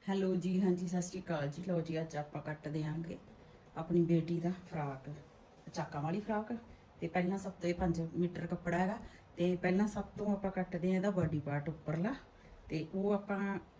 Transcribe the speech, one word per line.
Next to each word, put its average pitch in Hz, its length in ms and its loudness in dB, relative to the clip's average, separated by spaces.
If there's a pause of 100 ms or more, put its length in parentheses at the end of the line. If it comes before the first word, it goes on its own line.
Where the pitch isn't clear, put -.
ਹੈਲੋ 190 320 2
ਜੀ, 170 140 0 (100)
ਹਾਂਜੀ, 180 280 4
ਸਤਿ 180 140 0
ਸ਼੍ਰੀ 185 180 -6
ਅਕਾਲ 147 280 -2
ਜੀ। 160 140 -6
ਲਓ 170 180 2
ਜੀ, 160 200 -2
ਅੱਜ 160 160 -4
ਆਪਾਂ 147 260 -4
ਕੱਟ 151 260 -8
ਦਿਆਂਗੇ 160 480 -2 (600)
ਆਪਣੀ 170 260 4
ਬੇਟੀ 165 380 4
ਦਾ 170 100 0 (140)
ਫਰਾਕ, 143 440 -6 (640)
ਚਾਕਾਂ 151 300 -4
ਵਾਲੀ 175 180 0
ਫਰਾਕ। 214 320 -2 (480)
ਤੇ 170 80 -2
ਪਹਿਲਾਂ 185 300 2
ਸਭ 190 140 -6
ਤੋਂ - 160 -2
ਇਹ 175 60 2
ਪੰਜ 170 260 2 (140)
ਮੀਟਰ 170 320 0
ਕੱਪੜਾ 170 320 0
ਹੈਗਾ, 196 200 2 (380)
ਤੇ 180 200 4
ਪਹਿਲਾਂ 185 320 4
ਸਭ 208 300 -4
ਤੋਂ 202 140 -2
ਆਪਾਂ 196 180 0
ਕੱਟਦੇ 180 400 0
ਹਾਂ 190 60 4
ਇਹਦਾ 196 160 2
ਬਾਡੀ 160 280 2
ਪਾਰਟ 143 280 -2
ਉੱਪਰਲਾ। 165 460 -2 (540)
ਤੇ 156 260 -4
ਉਹ 202 180 2
ਆਪਾਂ 196 460 0 (220)